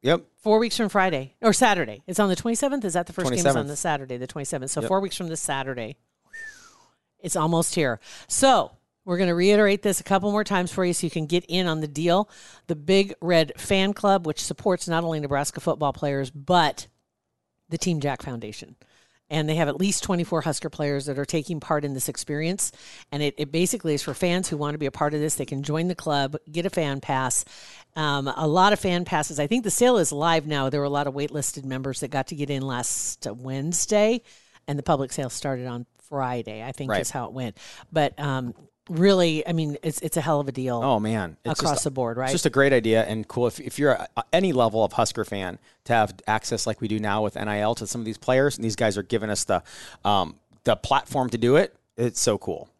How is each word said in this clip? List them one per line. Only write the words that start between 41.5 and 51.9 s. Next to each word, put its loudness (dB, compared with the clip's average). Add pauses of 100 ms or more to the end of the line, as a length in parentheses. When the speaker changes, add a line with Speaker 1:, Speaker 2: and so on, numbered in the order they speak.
Speaker 2:
across 2
Speaker 1:
just, -4
Speaker 2:
the 0
board, -4
right? -2
Speaker 1:
it's 0
just 0
a 4
great 6
idea 6
and -4
cool. 0
If, -2
if -10
you're 4
a, -2
a, -2
any 4
level 4
of 0
Husker 0
fan, -6 (260)
to 0
have 4 (120)
access 0
like -4
we -4
do 0
now 0
with -2
N -6
I -2
L 2
to -8
some -6
of -6
these -8
players, 2
and -8
these -2
guys 2
are -4
giving -2
us -2
the, 0 (420)
um, 2 (300)
the 4
platform 0
to -4
do 4
it, 2 (220)